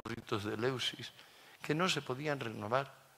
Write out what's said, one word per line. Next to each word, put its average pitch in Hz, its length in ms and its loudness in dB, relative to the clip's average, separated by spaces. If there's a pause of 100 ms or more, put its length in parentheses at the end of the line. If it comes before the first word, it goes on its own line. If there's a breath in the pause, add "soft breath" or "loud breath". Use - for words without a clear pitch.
los 113 140 -6
ritos 110 280 -2
de 107 100 0
Eleusis, 120 580 0 (500 loud breath)
que 151 120 2
no 175 160 4
se 151 100 2
podían 139 400 -2
renovar, 113 500 0 (280)